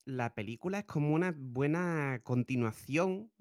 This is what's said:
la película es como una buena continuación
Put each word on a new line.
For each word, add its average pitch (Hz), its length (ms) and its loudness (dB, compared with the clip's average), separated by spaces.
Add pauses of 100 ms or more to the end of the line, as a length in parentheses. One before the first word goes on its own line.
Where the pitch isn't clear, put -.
la 127 300 -2
película 117 440 -4
es 202 60 -8
como 147 300 2
una 180 200 2
buena 143 880 0
continuación 131 1160 0